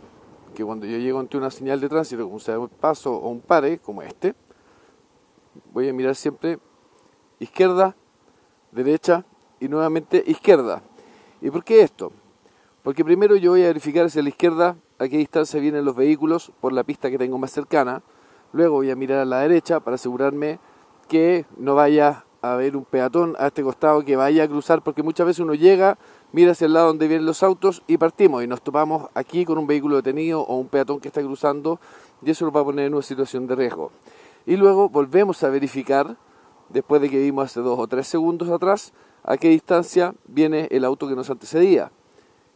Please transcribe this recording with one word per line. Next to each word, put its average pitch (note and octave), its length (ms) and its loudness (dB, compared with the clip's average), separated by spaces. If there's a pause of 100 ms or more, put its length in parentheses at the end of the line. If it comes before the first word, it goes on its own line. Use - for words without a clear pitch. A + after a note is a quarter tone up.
(540)
que G#2+ 120 -8
cuando A2 180 -10
yo A2+ 140 -6
llego C3 200 -4
ante C3 200 -8
una C3+ 120 -6
señal C3+ 300 -6
de C#3 80 -4
tránsito, C#3+ 360 -4
como G2+ 140 -12
sea A2+ 200 -6
un A#2+ 100 -8
paso D3 480 -4
o A2 140 -8
un A#2+ 100 -12
pare, D#3+ 380 0
como G2+ 240 -14
este, F#3+ 320 -6 (1400)
voy B2+ 160 -4
a C3 60 -6
mirar C3 200 -2
siempre D#3+ 440 -6 (800)
izquierda, F#3 580 0 (760)
derecha D#3 540 0 (360)
y C3 80 -8
nuevamente D#3+ 580 -2
izquierda. D3 560 2 (580)
¿Y C#3 100 -6
por E3+ 140 -8
qué A3 160 6
esto? G2 320 2 (720)
Porque C#3 200 -4
primero F#3+ 340 4
yo F3 160 4
voy F#3 100 6
a F3 60 4
verificar D3+ 360 0
hacia D#3 180 -2
la C#3+ 60 0
izquierda E3+ 480 0 (220)
a C3 100 -4
qué C#3+ 80 -2
distancia D3+ 420 -2
vienen D3 280 -2
los B2+ 100 -2
vehículos D#3 640 0
por C3 140 -4
la B2 100 0
pista C#3 260 -8
que C3+ 60 -6
tengo B2+ 220 -4
más C3 120 -8
cercana. C#3 520 -2 (500)
Luego D#3 220 2
voy C3+ 160 0
a B2+ 60 -2
mirar C3+ 240 -2
a C3+ 40 0
la B2+ 160 -2
derecha D#3+ 400 2
para A#2+ 140 -6
asegurarme C#3 640 -4 (500)
que E3 380 2 (100)
no C3+ 180 -2
vaya D3 520 4 (160)
a B2 120 -4
haber C3+ 220 -2
un C3+ 80 -8
peatón D3 540 -2
a C#3 80 0
este C#3+ 160 -4
costado D3+ 420 0
que C#3 120 0
vaya D3 260 2
a D3+ 60 0
cruzar, D3 340 0
porque D3 220 -6
muchas D#3+ 200 -2
veces E3+ 140 -2
uno D#3+ 160 -4
llega, F#3+ 420 4 (360)
mira F3 180 6
hacia E3+ 140 0
el D#3 80 4
lado E3 160 6
donde D#3 180 0
vienen D#3+ 180 0
los D#3+ 200 -2
autos F#3+ 420 0
y E3 120 2
partimos D#3+ 440 2
y A#2+ 60 -6
nos B2 140 -8
topamos D3+ 520 -2
aquí D#3+ 300 -4
con D#3+ 140 -2
un D3 100 -6
vehículo D3 260 0
detenido D3+ 460 -2
o B2+ 160 -6
un B2+ 100 -6
peatón C#3 320 -2
que C#3 80 -14
está D3 160 -6
cruzando C#3+ 560 -4 (420)
y C#3+ 120 -2
eso E3 120 -4
nos D3 120 -2
va D3 60 2
a - 20 2
poner C#3+ 220 -4
en D3 80 -4
una C#3+ 80 -2
situación C3 440 -6
de B2+ 80 -4
riesgo. A#2 380 -6 (520)
Y F3+ 120 0
luego G3 320 6
volvemos D#3 560 0
a C3+ 60 2
verificar, C#3 640 -2 (520)
después C#3+ 320 0
de C#3+ 100 0
que C3+ 100 0
vimos C#3 240 0
hace A#2+ 160 -10
dos B2 180 -2
o A#2 80 -4
tres B2+ 220 -4
segundos E3+ 400 -2
atrás, F3+ 440 -2 (300)
a - 140 -2
qué E3 120 2
distancia F3 640 2 (140)
viene D#3 460 0
el B2+ 120 0
auto C3 220 -4
que C3+ 80 -6
nos B2+ 160 -8
antecedía. D#3+ 600 0 (640)